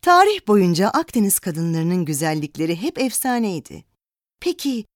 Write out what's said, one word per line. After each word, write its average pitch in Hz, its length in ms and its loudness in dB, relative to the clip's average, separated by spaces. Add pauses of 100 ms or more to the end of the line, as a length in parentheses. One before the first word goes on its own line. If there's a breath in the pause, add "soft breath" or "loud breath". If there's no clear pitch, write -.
Tarih 381 440 4
boyunca 190 400 4
Akdeniz 233 500 0
kadınlarının 165 640 -2
güzellikleri 156 800 -4
hep 330 160 -6
efsaneydi. 233 840 -4 (560)
Peki 269 440 -4 (120)